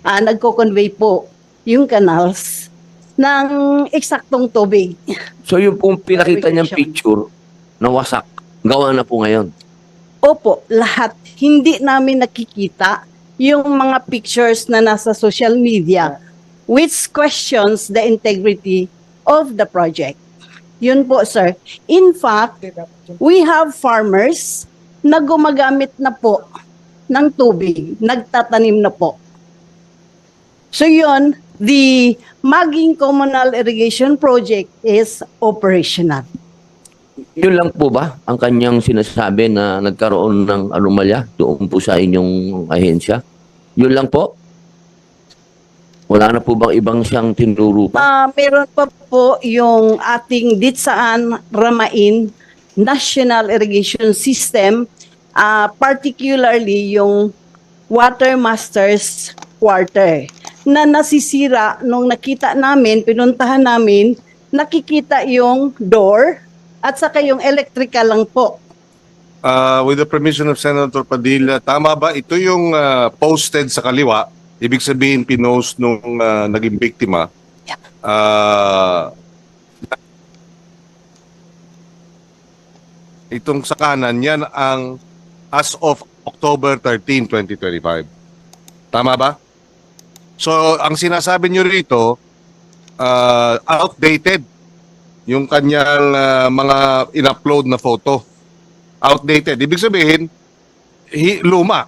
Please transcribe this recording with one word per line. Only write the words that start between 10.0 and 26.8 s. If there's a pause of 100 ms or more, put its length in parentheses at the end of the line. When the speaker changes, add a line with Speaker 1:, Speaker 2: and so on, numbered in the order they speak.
Speaker 1:
Opo,
lahat. (180)
Hindi
namin
nakikita (280)
yung
mga
pictures
na
nasa
social
media (460)
which
questions
the
integrity (380)
of
the
project. (580)
Yun
po,
sir. (300)
In
fact, (560)
we
have
farmers (380)
na
gumagamit
na
po (640)